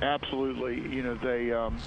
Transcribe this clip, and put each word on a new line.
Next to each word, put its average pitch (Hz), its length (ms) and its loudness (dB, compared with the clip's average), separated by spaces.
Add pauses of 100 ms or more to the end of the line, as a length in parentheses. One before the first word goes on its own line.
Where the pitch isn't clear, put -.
Absolutely. 131 800 0
You 131 240 -2
know, 120 100 0
they, 120 380 0
um, 113 340 0